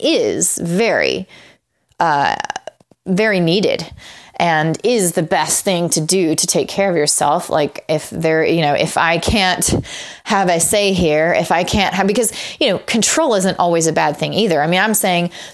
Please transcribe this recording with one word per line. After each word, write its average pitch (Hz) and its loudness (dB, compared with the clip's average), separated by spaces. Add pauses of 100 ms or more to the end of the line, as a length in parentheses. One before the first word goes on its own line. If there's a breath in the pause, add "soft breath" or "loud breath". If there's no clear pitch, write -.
is 160 0
very, 170 0 (720 loud breath)
uh, 143 2 (720)
very 196 0
needed 175 0 (520 loud breath)
and 160 0
is 208 0
the 185 0
best 156 -2
thing 175 0
to 170 0
do 160 0
to - -2
take - 0
care 196 0
of 175 0
yourself. 147 0
Like, 147 -2
if 156 -2
there, 160 0
you 165 2
know, 143 2
if - 0
I 170 2
can't 185 0 (500 loud breath)
have 196 0
a 170 2
say 202 2
here, 165 2
if - 0
I 175 2
can't 190 0
have, 190 0
because, 214 0 (280 loud breath)
you 285 2
know, 185 0
control 240 0
isn't 190 0
always 170 2
a 160 2
bad 156 0
thing 147 -4
either. 175 2
I 147 2
mean, 180 2
I'm 214 2
saying 175 0 (240 loud breath)